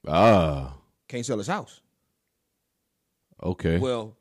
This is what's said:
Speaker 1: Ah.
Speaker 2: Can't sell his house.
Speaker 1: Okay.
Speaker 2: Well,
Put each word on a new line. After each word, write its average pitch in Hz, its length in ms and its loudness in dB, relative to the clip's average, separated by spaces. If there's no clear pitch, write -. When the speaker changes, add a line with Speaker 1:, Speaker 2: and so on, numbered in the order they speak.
Speaker 1:
Ah. 80 640 4
Speaker 2:
Can't 120 180 -10
sell 120 140 -4
his 101 80 -8
house. - 340 -10
Speaker 1:
Okay. 87 360 -2
Speaker 2:
Well, 117 420 -4